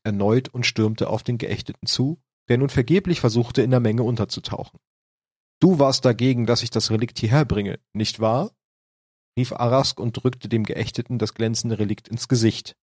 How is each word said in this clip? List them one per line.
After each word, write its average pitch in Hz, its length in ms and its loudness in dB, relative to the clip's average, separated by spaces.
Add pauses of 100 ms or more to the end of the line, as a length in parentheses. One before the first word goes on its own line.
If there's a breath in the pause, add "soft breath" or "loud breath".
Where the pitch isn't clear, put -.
erneut 107 440 0
und 120 180 -4
stürmte 110 420 0
auf 110 140 -4
den 120 160 -4
Geächteten - 480 -8
zu, 139 340 -2 (280)
der 120 100 4
nun 135 100 2
vergeblich 165 520 0
versuchte, 120 420 2
in 120 80 2
der 127 100 4
Menge 113 220 2
unterzutauchen. - 760 -6 (800)
"Du 175 180 6
warst 135 260 4
dagegen, 120 420 2
dass 117 160 2
ich 117 80 -8
das - 200 -2
Relikt 110 280 -2
hierher 127 280 2
bringe, 101 320 -4 (160)
nicht 107 260 -4
wahr?", 120 300 0 (880)
rief 127 140 -2
Arask 123 460 0
und 117 140 -4
drückte - 360 -4
dem 110 160 0
Geächteten - 540 -6
das 107 160 -4
glänzende 113 440 -2
Relikt 104 300 -4
ins - 200 -8
Gesicht. 113 540 0